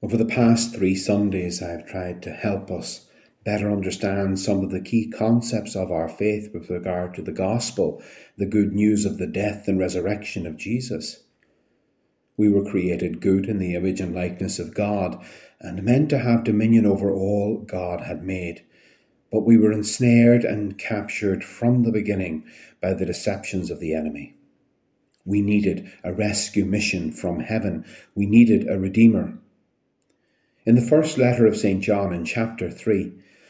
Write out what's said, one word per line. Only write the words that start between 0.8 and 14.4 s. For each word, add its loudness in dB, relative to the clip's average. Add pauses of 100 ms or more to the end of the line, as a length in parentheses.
Sundays, -2
I've -10
tried -8
to -12
help -6
us -10 (340)
better -2
understand -2
some 0
of -4
the -4
key 0
concepts 0
of -4
our -2
faith -4
with -12
regard -4
to -12
the -8
gospel, -2 (360)
the -2
good 2
news 2
of -4
the -6
death -4
and 0
resurrection -4
of -10
Jesus. -8 (1120)
We 4
were 4
created -2
good 0
in -2
the -2
image -2
and -4
likeness -6